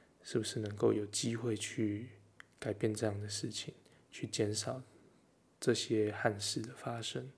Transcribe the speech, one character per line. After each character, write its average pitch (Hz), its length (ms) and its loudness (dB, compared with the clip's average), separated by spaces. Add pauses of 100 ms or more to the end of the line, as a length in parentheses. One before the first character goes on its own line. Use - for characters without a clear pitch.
(220)
是 - 160 0
不 110 40 2
是 - 160 -2
能 104 160 -2
够 110 200 6
有 104 100 0
机 113 320 -2
会 117 180 0
去 107 540 -2 (500)
改 113 140 -2
变 107 220 2
这 107 120 0
样 101 140 0
的 104 80 -6
事 110 220 -4
情， - 240 -8 (360)
去 - 160 -8
减 107 280 0
少 123 280 -4 (800)
这 120 140 6
些 107 360 4
憾 104 300 2
事 110 220 -2
的 120 120 -8
发 117 280 -6
生。 127 360 -6